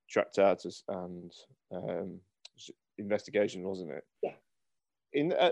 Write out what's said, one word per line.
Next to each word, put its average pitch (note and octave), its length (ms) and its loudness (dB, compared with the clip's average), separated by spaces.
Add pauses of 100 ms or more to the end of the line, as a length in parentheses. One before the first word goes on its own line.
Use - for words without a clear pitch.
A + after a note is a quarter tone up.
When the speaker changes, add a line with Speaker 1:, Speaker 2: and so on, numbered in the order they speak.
Speaker 1:
Tractatus - 800 2
and, F2+ 440 -8 (420)
um, F2+ 460 -6 (800)
Investigation, G2+ 640 0
wasn't F#2 280 -6
it? C#2 120 -10 (180)
Speaker 2:
Yeah. - 100 -2 (800)
Speaker 1:
In, D3+ 200 2
uh, F3 180 6